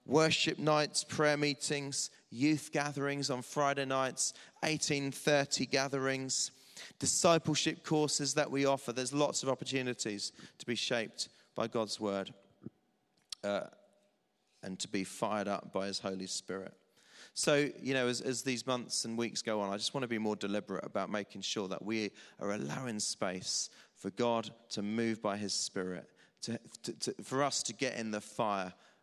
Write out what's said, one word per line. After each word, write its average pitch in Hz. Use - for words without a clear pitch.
worship 156
nights, 151
prayer 147
meetings, 143
youth 143
gatherings 143
on 127
Friday 139
nights, 135
eighteen 147
thirty 139
gatherings, 135
discipleship -
courses 147
that 143
we 139
offer. 135
There's 127
lots 147
of 135
opportunities 123
to -
be 120
shaped -
by 113
God's 113
word, 98
uh, 101
and 95
to -
be 101
fired 104
up -
by 95
his 98
Holy 95
Spirit. 92
So, 147
you 135
know, 127
as, 123
as 123
these 127
months 123
and 113
weeks 117
go 107
on, 98
I 104
just -
want 139
to 120
be 117
more 107
deliberate 101
about 98
making 101
sure 95
that 92
we 107
are 101
allowing 131
space -
for 98
God 117
to 101
move 113
by 104
his 101
Spirit, 92
to, 117
to, -
to, -
for 131
us 139
to 117
get 123
in 110
the 107
fire 101